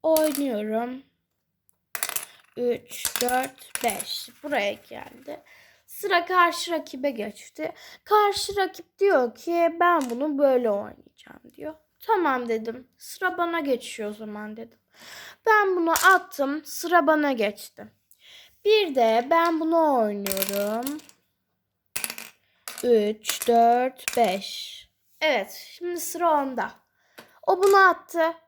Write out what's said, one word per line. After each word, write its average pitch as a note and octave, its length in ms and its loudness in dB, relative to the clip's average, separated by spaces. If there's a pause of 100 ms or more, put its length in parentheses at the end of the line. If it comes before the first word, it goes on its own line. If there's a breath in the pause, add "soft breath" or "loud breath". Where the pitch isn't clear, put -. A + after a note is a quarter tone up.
Oynuyorum. C4 1000 0 (1500 loud breath)
Üç, - 640 -4
dört, B3+ 640 -4
beş. - 460 -6 (120)
Buraya D4 300 -4
geldi. - 720 -16 (440 soft breath)
Sıra F4 400 -2
karşı F4 440 0
rakibe C#4+ 400 -4
geçti. - 640 -10 (320 loud breath)
Karşı G4+ 520 2
rakip - 420 -4
diyor C#4+ 360 2
ki, E4+ 460 0
"Ben E4+ 300 4
bunu C4+ 280 -4
böyle B3+ 320 4
oynayacağım." - 720 -10 (160)
diyor. D#4 180 -14 (260)
"Tamam." C#4 480 0
dedim. A3+ 400 -6 (100)
"Sıra F4+ 400 -6
bana E4+ 220 0
geçiyor B3 500 -4
o - 20 -12
zaman." G#3+ 440 -12
dedim. A#3 220 -18 (680 loud breath)
Ben G#4 300 4
bunu E4 160 2
attım. D#4 720 2
Sıra E4+ 420 2
bana D4+ 260 2
geçti. G#3+ 540 -6 (800 loud breath)
Bir G4+ 300 4
de A#3 360 2
ben E4 300 4
bunu D#4+ 340 2
oynuyorum. G#3 1040 -2 (1900)
Üç, G#3+ 640 0
dört, A#3+ 680 2
beş. - 720 -4 (300)
Evet, B3 300 0 (200)
şimdi F4 300 -10
sıra E4+ 320 -2
onda. C4+ 380 -2 (760 soft breath)
O F#4+ 160 2
bunu G4 140 6
attı. E4+ 580 2 (140)